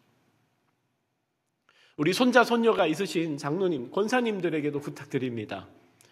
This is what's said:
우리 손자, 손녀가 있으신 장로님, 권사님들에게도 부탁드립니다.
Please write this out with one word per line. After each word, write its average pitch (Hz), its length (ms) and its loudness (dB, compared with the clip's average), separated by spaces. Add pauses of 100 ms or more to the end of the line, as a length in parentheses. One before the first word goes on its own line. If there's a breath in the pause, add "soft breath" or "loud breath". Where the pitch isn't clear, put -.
(2000 soft breath)
우리 156 160 0
손자, 247 300 6
손녀가 220 440 4
있으신 160 520 -2
장로님, 151 540 -4
권사님들에게도 185 880 -2
부탁드립니다. 120 880 -8 (440 loud breath)